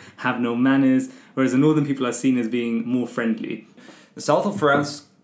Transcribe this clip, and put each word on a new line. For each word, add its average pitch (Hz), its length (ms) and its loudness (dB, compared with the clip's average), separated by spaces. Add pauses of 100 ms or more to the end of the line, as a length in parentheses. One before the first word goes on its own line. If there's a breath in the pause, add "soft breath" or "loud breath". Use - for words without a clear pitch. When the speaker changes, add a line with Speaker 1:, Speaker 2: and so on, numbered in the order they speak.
(180 loud breath)
Speaker 1:
have 123 220 -4
no 120 160 -2
manners, 131 540 2 (240 loud breath)
whereas 131 180 0
the 127 60 2
northern 151 280 4
people 131 220 -4
are 117 60 -2
seen 131 240 0
as 117 100 -2
being 117 400 -2
more 123 180 -2
friendly. - 600 -4 (480 loud breath)
Speaker 2:
The 110 60 -14
south 160 240 2
of 202 140 -6
France, 147 480 0 (160)